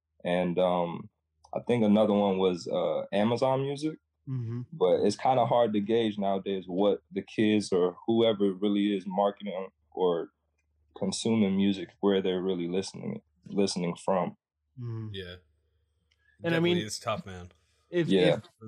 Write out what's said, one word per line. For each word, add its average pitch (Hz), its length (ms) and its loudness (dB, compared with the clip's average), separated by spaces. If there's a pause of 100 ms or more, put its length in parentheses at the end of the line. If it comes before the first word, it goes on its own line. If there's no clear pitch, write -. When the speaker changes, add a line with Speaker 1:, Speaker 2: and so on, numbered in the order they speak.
(240)
Speaker 1:
And, 90 340 0
um, 85 500 0 (460)
I - 60 -6
think 117 240 0
another 104 300 4
one 101 240 2
was, 92 300 0
uh, 80 440 -2
Amazon 120 500 0
Music. 143 360 -6 (300)
Speaker 2:
Mm-hmm. 123 340 -6 (120)
Speaker 1:
But 90 320 2
it's 101 100 0
kinda 131 300 2
hard 120 260 2
to 107 80 0
gauge 107 380 0
nowadays 98 500 -2
what 95 320 2 (100)
the 95 120 -6
kids 107 500 0
or 90 240 2 (100)
whoever 113 460 2
really 101 420 0
is 95 120 -4
marketing 95 600 -2 (240)
or 87 360 0 (720)
consuming 98 580 0
music, 98 320 0 (120)
where 98 200 2
they're 92 220 -2
really 87 260 -4
listening, 87 540 -8 (240)
listening 95 500 -2
from. 92 400 -2 (420)
Speaker 2:
Mm-hmm. 113 340 -10
Speaker 3:
Yeah. 95 120 -10 (1160)
Speaker 2:
And 170 120 0
I 165 40 2
Speaker 3:
Definitely 175 160 4
Speaker 2:
mean, 165 120 -2
Speaker 3:
it's - 120 -10
tough, 104 260 -6
man. 90 260 -14 (400)
Speaker 2:
if, 170 180 0
Speaker 1:
Yeah. 95 320 4 (280)